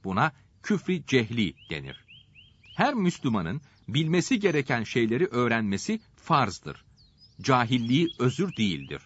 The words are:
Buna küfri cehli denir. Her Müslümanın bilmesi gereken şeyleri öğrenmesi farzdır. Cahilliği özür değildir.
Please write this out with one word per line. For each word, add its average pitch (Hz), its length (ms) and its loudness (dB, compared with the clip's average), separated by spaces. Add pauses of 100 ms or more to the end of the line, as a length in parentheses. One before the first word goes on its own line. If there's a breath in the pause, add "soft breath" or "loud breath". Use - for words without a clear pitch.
Buna 104 280 0 (320 soft breath)
küfri 185 440 -2
cehli 113 460 0 (160)
denir. 67 360 -10 (680)
Her 269 180 0
Müslümanın 135 680 -2 (260 soft breath)
bilmesi 165 520 0
gereken 147 440 0
şeyleri 113 420 0
öğrenmesi 117 760 0 (140 soft breath)
farzdır. 101 720 -2 (560)
Cahilliği 123 680 2 (100)
özür 131 360 0
değildir. 73 500 -2